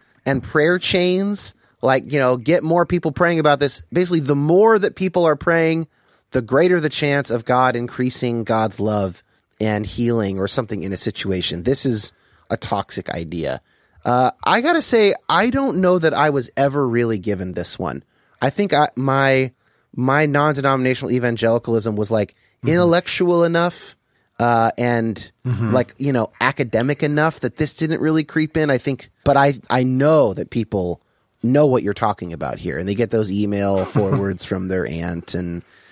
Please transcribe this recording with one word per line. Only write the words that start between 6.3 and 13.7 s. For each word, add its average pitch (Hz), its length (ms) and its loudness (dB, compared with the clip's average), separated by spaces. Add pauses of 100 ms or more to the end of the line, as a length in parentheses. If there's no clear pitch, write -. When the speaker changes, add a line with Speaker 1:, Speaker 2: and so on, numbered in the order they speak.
Speaker 1:
the 127 100 0
greater 160 380 2
the 151 100 -2
chance 143 400 -2
of 113 140 -4
God 127 320 2
increasing 120 680 -4
God's 110 360 -2
love 104 420 -2 (380)
and 107 260 -2
healing 110 520 -2
or 98 100 -2
something 107 340 -6
in 98 100 -6
a 92 40 -6
situation. 90 640 -4
This 135 240 -2
is 113 260 -2 (380)
a 98 60 -2
toxic - 540 -6
idea. 80 500 -6 (460)